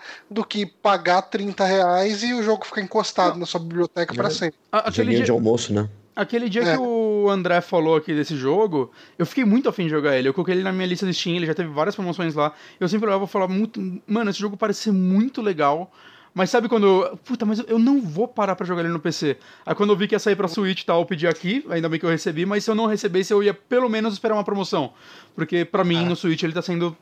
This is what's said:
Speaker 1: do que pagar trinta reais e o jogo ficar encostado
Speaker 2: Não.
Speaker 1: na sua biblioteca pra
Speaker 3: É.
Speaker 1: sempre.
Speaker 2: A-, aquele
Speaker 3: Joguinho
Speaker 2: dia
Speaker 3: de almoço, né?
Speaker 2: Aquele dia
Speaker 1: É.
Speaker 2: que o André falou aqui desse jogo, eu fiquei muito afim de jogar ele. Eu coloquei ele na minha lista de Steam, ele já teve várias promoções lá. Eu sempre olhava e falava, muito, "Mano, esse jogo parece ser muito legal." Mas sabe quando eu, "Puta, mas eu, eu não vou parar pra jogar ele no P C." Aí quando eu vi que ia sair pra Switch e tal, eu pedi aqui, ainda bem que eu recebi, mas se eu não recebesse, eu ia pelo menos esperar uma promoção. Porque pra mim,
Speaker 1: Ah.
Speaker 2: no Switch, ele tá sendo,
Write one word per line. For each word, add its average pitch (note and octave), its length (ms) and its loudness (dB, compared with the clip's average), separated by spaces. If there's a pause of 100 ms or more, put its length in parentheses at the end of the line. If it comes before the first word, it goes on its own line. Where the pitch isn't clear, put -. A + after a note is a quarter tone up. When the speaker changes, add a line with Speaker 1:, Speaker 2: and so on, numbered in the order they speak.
(320)
Speaker 1:
do G#3 140 -4
que G#3 200 -4
pagar F#3 580 2
trinta G3+ 420 -4
reais F#3+ 580 2
e A#3+ 100 -2
o A#3+ 80 -2
jogo G#3+ 240 0
ficar - 160 -8
encostado F#3 500 0
Speaker 2:
Não. E3+ 80 -6
Speaker 1:
na E3+ 60 -6
sua F3+ 140 -6
biblioteca E3+ 540 -2
pra G3 160 -2
Speaker 3:
É. - 20 -2
Speaker 1:
sempre. D#3 240 -4 (160)
Speaker 2:
A-, G#3 80 0
aquele G2+ 160 -2
Speaker 3:
Joguinho A2+ 220 2
Speaker 2:
dia A#2+ 80 2
Speaker 3:
de B2 60 2
almoço, A2+ 420 2
né? G#2 160 0 (260)
Speaker 2:
Aquele A#3 320 -2
dia G#3+ 140 -2
Speaker 1:
É. - 120 2
Speaker 2:
que C4+ 60 2
o A3 480 0
André F3+ 320 2
falou E3 360 2
aqui D#3 180 0
desse D3+ 220 -2
jogo, D3 560 0 (260)
eu E3+ 80 0
fiquei - 180 -2
muito A#3 240 4
afim G3 180 -2
de D#3+ 40 -2
jogar D3+ 260 2
ele. B2+ 120 2
Eu C3+ 80 4
coloquei F3+ 180 0
ele F3+ 80 2
na F#3+ 100 -2
minha F#3 140 -2
lista F#3 220 -2
de F3+ 40 0
Steam, E3+ 260 -2
ele E3 100 -2
já D#3 80 -2
teve E3 140 -4
várias D#3 260 -2
promoções E3+ 400 -4
lá. D3+ 180 0 (260)
Eu F3+ 80 0
sempre G#3+ 200 0
olhava G3 180 2
e - 20 -4
falava, F#3 240 -2
muito, G#3+ 300 -2 (240)
"Mano, G#3 240 0
esse F#3+ 80 -4
jogo G3+ 180 -6
parece G#3 280 -2
ser A3 80 0
muito F#3+ 500 2
legal." D#3+ 500 0 (400)
Mas F3+ 200 -2
sabe A#3+ 180 2
quando G#3+ 160 4
eu, F#3 320 4
"Puta, A#3 300 -4
mas G#3+ 120 0
eu, B3 80 -6
eu A3+ 120 2
não C4+ 200 4
vou G3 280 -2
parar G3 280 -2
pra G3+ 80 -6
jogar F3 200 -2
ele E3+ 100 -2
no E3 60 -4
P D#3+ 120 -2
C." D3 260 -2 (280)
Aí - 80 -2
quando G#3 180 2
eu G3 60 6
vi G3+ 100 0
que G#3+ 60 -2
ia G#3 60 2
sair G3+ 160 2
pra F#3+ 120 0
Switch F#3 340 -2
e - 40 -16
tal, E3+ 160 2
eu E3+ 40 -2
pedi E3+ 220 -2
aqui, F3+ 420 -2
ainda E3 200 -2
bem D#3+ 100 -2
que F#3 60 -4
eu E3 60 2
recebi, E3 340 -2
mas G3+ 180 -2
se - 60 -2
eu A3 60 0
não A3 100 0
recebesse, G3+ 480 0
eu G3+ 80 4
ia G3+ 120 2
pelo B3 360 0
menos A3 240 -2
esperar G#3+ 220 -2
uma G#3 80 0
promoção. F#3+ 500 -2 (420)
Porque E3 300 -2
pra F#3 180 0
mim, E3+ 220 2
Speaker 1:
Ah. F3 40 0
Speaker 2:
no E3+ 60 -2
Switch, D#3+ 280 -2
ele D#3+ 100 -2
tá F3 80 -4
sendo, E3+ 400 -2